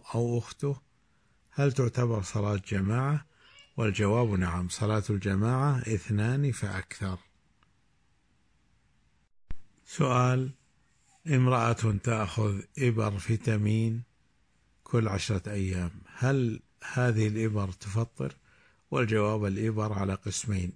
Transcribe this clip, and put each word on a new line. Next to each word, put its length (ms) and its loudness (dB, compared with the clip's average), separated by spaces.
أو 220 0
أخته، 440 -4
هل 160 4
تعتبر 500 2
صلاة 460 0
جماعة؟ 580 0
والجواب: 520 2
نعم، 400 0
صلاة 400 0
الجماعة 720 2
اثنان 720 0
فأكثر. 680 -6
سؤال: 680 2
امرأة 760 4
تأخذ 580 0
إبر 420 0
فيتامين 840 0
كل 240 2
عشرة 440 -2
أيام، 400 -2
هل 540 0
هذه 440 2
الإبر 440 -2
تفطر؟ 640 -4
والجواب: 540 2
الإبر 480 -2
على 200 -2
قسمين، 640 -4